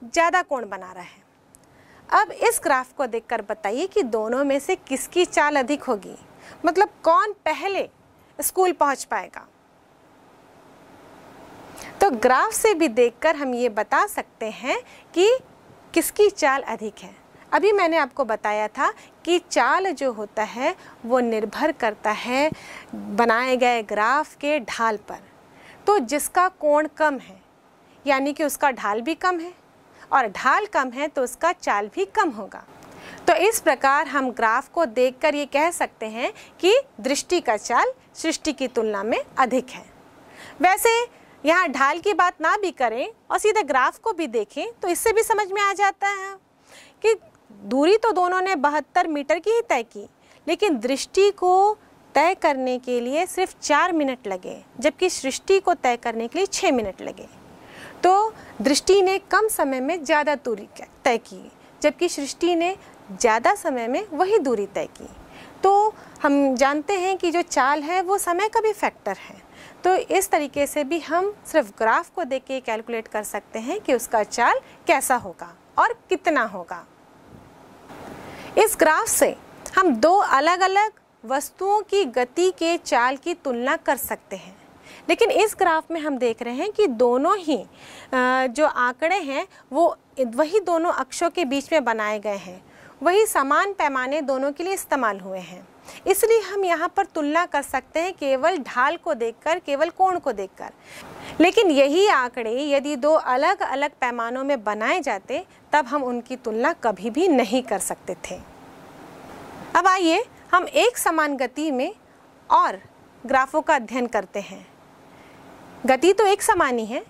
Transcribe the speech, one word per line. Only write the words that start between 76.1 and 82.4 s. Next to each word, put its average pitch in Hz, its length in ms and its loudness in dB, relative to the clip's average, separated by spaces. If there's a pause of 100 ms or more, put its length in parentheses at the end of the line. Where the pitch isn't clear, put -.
होगा। 185 420 -10 (1700)
इस 415 220 4
ग्राफ 330 280 4
से - 280 2 (420)
हम 359 180 4
दो 302 200 4
अलग-अलग 370 760 2 (340)
वस्तुओं 370 560 -2
की 403 240 0
गति 254 460 0